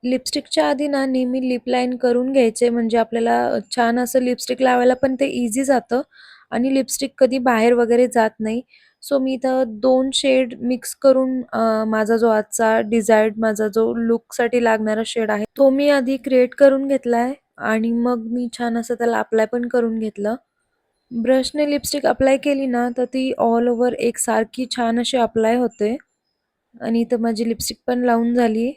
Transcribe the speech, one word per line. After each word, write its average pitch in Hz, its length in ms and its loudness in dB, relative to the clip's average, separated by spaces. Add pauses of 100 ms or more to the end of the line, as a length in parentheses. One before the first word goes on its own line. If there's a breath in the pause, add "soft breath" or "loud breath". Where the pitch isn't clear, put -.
लिपस्टिकच्या 262 640 -2
आधी 294 180 -2
ना 277 180 0
नेहमी 254 440 -2
लिप 247 180 -2
लाईन 247 300 0
करून 247 340 0
घ्यायचे, 240 380 2
म्हणजे 233 280 0
आपल्याला 233 600 0 (180)
छान 233 240 0
असं 254 220 0
लिपस्टिक 247 400 -4
लावायला 254 320 4
पण 262 220 0
ते 277 120 0
इझी 240 360 -2
जातं 254 380 0 (500 loud breath)
आणि 254 220 -2
लिपस्टिक 269 440 -4
कधी 262 200 2
बाहेर 240 360 2
वगैरे 240 340 2
जात 220 220 2 (100)
नाही. 220 220 -4 (500 soft breath)
So, 277 80 0
मी 262 140 -2
इथं 262 340 -2
दोन 254 460 2
शेड 262 480 0
मिक्स 247 340 -4
करून, 262 460 2 (120)
अ, 220 300 0
माझा 220 340 0
जो 226 120 2
आजचा 220 520 0
डिझायर्ड 220 560 2
माझा 220 300 -2
जो 226 260 0
लूकसाठी 233 720 -2
लागणारा 220 420 0
शेड 220 260 -4
आहे, 208 140 -2 (120)
तो 277 120 6
मी 277 200 2
आधी 269 280 0
क्रिएट 254 380 2
करून 269 320 4
घेतलाय 247 460 0 (240)
आणि 220 340 -2
मग 233 400 -2
मी 247 160 -4 (100)
छान 233 200 -2
असं 233 160 -4
त्याला 233 260 0
अप्लाय 220 260 0
पण 240 220 -4
करून 233 320 -2
घेतलं. 214 360 -4 (760)
ब्रशने 262 580 0
लिपस्टिक 285 360 -2
अप्लाय 269 320 2
केली 277 280 -2
ना, 240 320 -2
तर 247 80 -2
ती 262 360 -4
all 233 280 2
over 240 240 0
एकसारखी 226 720 -2 (100)
छान 233 240 0
अशी 247 180 -2
अप्लाय 226 380 0
होते. 240 420 -2 (840)
आणि 226 200 0
इथं 233 180 -2
माझी 226 300 -2
लिपस्टिक - 280 -6 (100)
पण 247 120 -2
लावून 240 340 2
झाली. 233 440 0